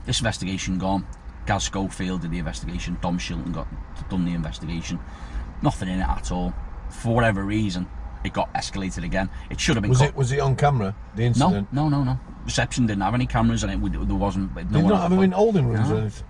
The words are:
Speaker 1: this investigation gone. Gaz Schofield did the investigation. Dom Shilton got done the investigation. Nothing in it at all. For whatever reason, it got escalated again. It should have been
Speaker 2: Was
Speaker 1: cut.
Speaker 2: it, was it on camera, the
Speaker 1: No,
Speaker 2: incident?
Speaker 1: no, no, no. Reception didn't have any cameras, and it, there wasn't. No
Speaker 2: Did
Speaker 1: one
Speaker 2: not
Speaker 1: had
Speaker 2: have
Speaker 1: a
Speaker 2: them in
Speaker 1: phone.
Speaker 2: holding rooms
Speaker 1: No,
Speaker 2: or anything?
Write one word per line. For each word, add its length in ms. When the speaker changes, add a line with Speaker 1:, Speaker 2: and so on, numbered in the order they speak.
Speaker 1:
this 140
investigation 580
gone. 280
Gaz 180
Schofield 580
did 100
the 80
investigation. 640
Dom 160
Shilton 360
got 140
done 160
the 80
investigation. 680
Nothing 280
in 120
it 80
at 220
all. 220
For 260
whatever 280
reason, 440
it 100
got 200
escalated 500
again. 260
It 100
should 160
have 60
been 80
Speaker 2:
Was 100
Speaker 1:
cut. 100
Speaker 2:
it, 60
was 160
it 80
on 160
camera, 380
the 60
Speaker 1:
No, 60
Speaker 2:
incident? 460
Speaker 1:
no, 160
no, 140
no. 160
Reception 400
didn't 180
have 100
any 120
cameras, 380
and 100
it, 180
there 240
wasn't. 400
No 80
Speaker 2:
Did 120
Speaker 1:
one 120
Speaker 2:
not 80
Speaker 1:
had 80
Speaker 2:
have 80
Speaker 1:
a 40
Speaker 2:
them 80
in 80
Speaker 1:
phone. 80
Speaker 2:
holding 280
rooms 220
Speaker 1:
No, 60
Speaker 2:
or 40
anything? 300